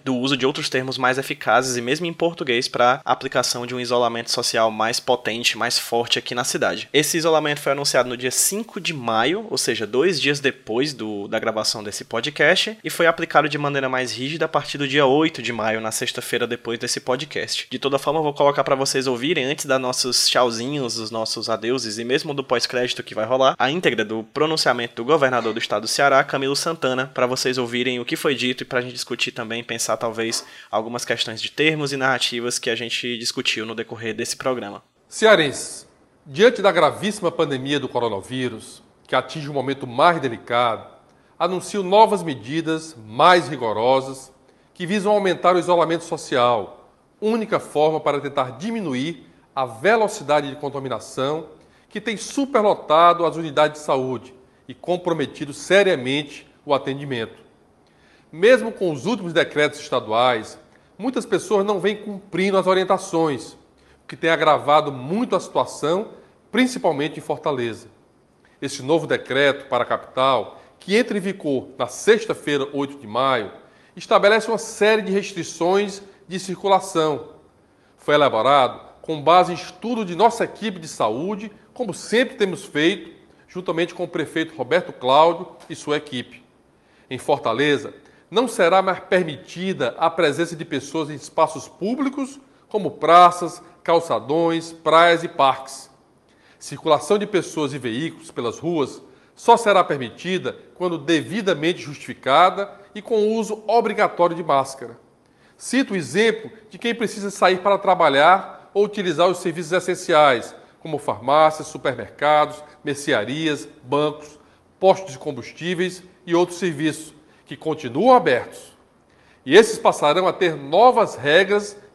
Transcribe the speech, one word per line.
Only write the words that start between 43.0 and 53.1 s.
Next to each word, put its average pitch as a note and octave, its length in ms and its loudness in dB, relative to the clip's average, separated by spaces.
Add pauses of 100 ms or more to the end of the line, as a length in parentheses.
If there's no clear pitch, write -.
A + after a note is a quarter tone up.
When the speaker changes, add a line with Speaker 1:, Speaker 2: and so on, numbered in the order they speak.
Speaker 2:
mais D3+ 420 6
rigorosas B2+ 840 -2 (420)
que F3+ 120 -8
visam G3+ 260 0
aumentar F3+ 440 2
o - 20 4
isolamento E3 460 2
social, B2 840 -2 (300)
única G#3+ 380 -2
forma D3+ 400 0
para C#3+ 220 -2
tentar C3 380 -4
diminuir E3 680 -6 (280)
a C3+ 100 -2
velocidade D3 840 0
de C3+ 60 -10
contaminação C#3 920 -6 (400)
que G#3+ 120 -10
tem G#3+ 160 -6
superlotado F3 1080 4